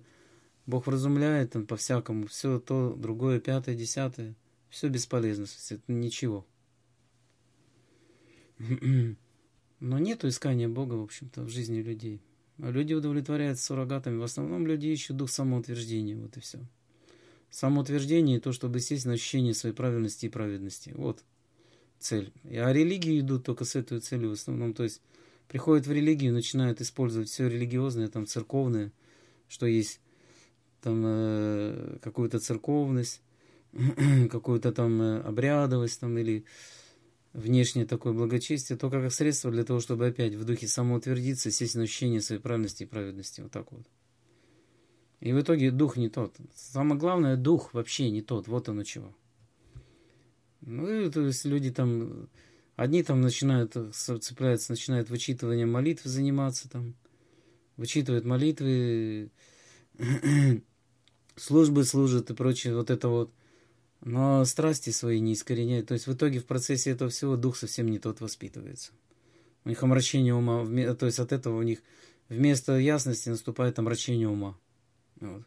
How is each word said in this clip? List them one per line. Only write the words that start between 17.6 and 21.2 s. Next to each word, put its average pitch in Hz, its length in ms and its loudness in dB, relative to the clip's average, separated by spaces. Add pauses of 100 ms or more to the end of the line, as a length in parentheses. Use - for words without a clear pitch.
и - 20 0
то, 131 120 -2
чтобы 123 280 -2
сесть 127 260 -2
на 123 80 0
ощущение 120 400 0
своей 110 220 -4
правильности 117 500 -2
и 107 40 -4
праведности. 101 640 -8
Вот 135 280 -6 (760)